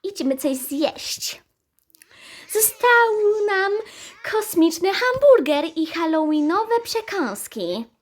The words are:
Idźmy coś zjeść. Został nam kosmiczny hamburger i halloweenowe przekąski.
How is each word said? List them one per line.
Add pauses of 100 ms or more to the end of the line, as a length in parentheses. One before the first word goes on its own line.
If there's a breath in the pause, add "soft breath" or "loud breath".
Idźmy
coś
zjeść. (1120 loud breath)
Został
nam (600 loud breath)
kosmiczny
hamburger (100)
i
halloweenowe
przekąski. (160)